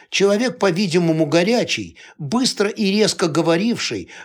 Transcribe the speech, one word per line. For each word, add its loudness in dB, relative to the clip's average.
человек, 0
по-видимому, 2
горячий, 0
быстро -2
и -2
резко 0
говоривший, -2